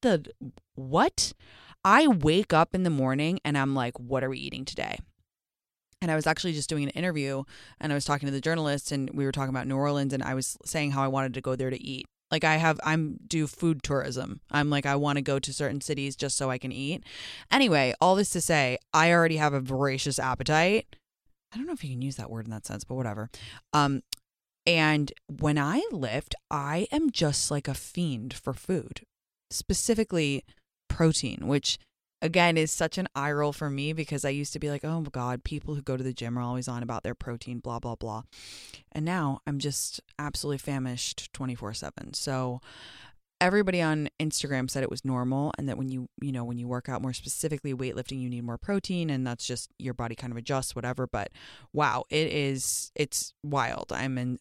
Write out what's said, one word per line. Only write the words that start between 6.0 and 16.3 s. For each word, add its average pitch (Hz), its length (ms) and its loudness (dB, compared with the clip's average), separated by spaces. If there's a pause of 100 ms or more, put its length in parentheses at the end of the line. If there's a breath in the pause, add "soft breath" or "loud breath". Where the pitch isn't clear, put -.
And 175 80 0
I 156 60 4
was 156 120 2
actually 160 260 2
just 151 160 -4
doing 147 160 0
an 139 60 -4
interview, 143 520 -2 (380 loud breath)
and 151 100 -2
I 143 40 2
was 143 100 -2
talking 139 220 0
to 139 40 0
the 139 80 -2
journalist, 151 540 0
and 135 160 -2
we 143 160 -2
were 135 80 0
talking 135 160 -2
about 131 180 -2
New 135 80 0
Orleans, 139 380 2
and 131 100 -2
I 131 100 -2
was 131 300 -4
saying 147 280 0
how 139 120 2
I 135 60 2
wanted 135 240 0
to 131 80 -6
go 131 160 -2
there 131 120 -2
to 127 140 -4
eat. 131 220 -8 (260)
Like, 156 120 2
I 156 140 6
have, 160 260 4
I'm 156 420 0
do 156 220 2
food 160 340 0
tourism. 131 600 -2 (100)
I'm 147 180 4
like, 143 160 2
I 139 100 4
wanna 143 280 2
go 139 160 2
to 139 120 -4
certain 139 300 -2
cities 139 340 -4
just 143 220 -2